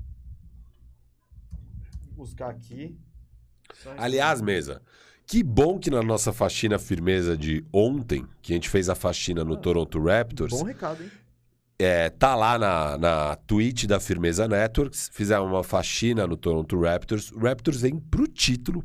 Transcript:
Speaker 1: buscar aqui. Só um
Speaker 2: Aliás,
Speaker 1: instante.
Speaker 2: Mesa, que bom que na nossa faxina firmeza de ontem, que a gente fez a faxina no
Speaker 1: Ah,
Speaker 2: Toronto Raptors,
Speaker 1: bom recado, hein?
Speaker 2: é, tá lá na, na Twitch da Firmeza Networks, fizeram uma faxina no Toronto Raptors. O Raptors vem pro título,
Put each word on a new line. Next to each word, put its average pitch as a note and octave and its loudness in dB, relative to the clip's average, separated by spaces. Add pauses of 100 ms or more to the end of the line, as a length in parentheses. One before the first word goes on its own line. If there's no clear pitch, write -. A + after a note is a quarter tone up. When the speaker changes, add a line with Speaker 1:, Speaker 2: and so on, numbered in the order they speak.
(2250)
Speaker 1:
buscar B2 -12
aqui. B2 -16 (840)
Só C3+ -18
um C#3 -16
Speaker 2:
Aliás, C3+ 0
Speaker 1:
instante. G#2+ -2
Speaker 2:
Mesa, C#2+ -2 (440)
que A3+ 2
bom D3+ 4
que D#3+ -2
na A#2+ 2
nossa A2 0
faxina G2+ 0
firmeza F2 0
de D#2 -2
ontem, A#2 2 (160)
que - -4
a F2 2
gente E2+ -2
fez F#2+ 2
a F2+ 2
faxina F2 -2
no D#2+ -2
Speaker 1:
Ah, D2 -8
Speaker 2:
Toronto E2 0
Raptors, G2 0
Speaker 1:
bom C#3 -4
recado, E3 -8
hein? G3+ -14 (680)
Speaker 2:
é, F2 2
tá C3 2
lá A#2 2
na, D#2+ 0
na D#2 2
Twitch A2+ 0
da G2 4
Firmeza E2+ 0
Networks, A2 0
fizeram G2+ 2
uma F#2 0
faxina G#2 0
no E2 -2
Toronto D#2+ 0
Raptors. F2 0
O A2 -14
Raptors B2 0
vem C3+ 0
pro D#3+ 0
título, C#3 -2